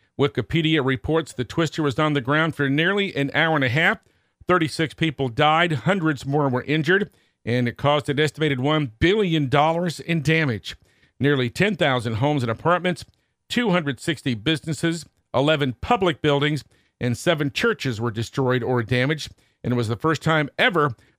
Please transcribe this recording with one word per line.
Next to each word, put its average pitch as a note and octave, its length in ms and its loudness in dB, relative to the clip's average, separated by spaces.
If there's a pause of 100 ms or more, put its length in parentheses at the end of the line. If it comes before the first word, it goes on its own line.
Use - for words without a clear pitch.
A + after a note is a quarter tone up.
(180)
Wikipedia D3+ 680 2
reports C#3 480 -2
the A#2+ 120 -6
twister D#3+ 360 -2
was C#3+ 160 0
on D#3 160 2
the C#3+ 80 0
ground D3+ 360 0
for C#3+ 120 0
nearly F3+ 460 0
an C#3 200 -2
hour D#3+ 200 2
and C#3+ 100 2
a B2+ 40 0
half. E3 300 2 (500)
Thirty-six E3 460 0
people C#3+ 340 -2
died. D3+ 420 2
Hundreds D#3 560 -2
more C#3+ 220 0
were B2 160 -2
injured, D#3+ 460 0 (340)
and A#2+ 240 0
it A#2 80 -6
caused D3 320 2
an C#3 100 0
estimated D3+ 400 0
one D3 400 0
billion E3 500 2
dollars D#3+ 520 0
in E3+ 220 -2
damage. D3+ 520 -2 (460)
Nearly C3 300 2
ten F#3+ 260 0
thousand B2+ 380 0
homes C#3 280 0
and A#2 80 -2
apartments, E3+ 540 -2 (440)
two A#3+ 220 0
hundred D3 300 0
sixty C#3 340 -4
businesses, D#3+ 720 -4 (260)
eleven C#3 480 0
public F#3+ 400 0
buildings, D3 440 0 (360)
and A#2+ 160 -2
seven D3+ 360 0
churches C3+ 480 -2
were A#2 100 -2
destroyed B2 540 -2
or B2 180 0
damaged. C3 480 -2 (320)
And A#2+ 100 -2
it B2 40 0
was A#2+ 100 0
the A#2 80 -2
first D#3+ 260 -2
time D#3 380 0
ever E3 380 2 (220)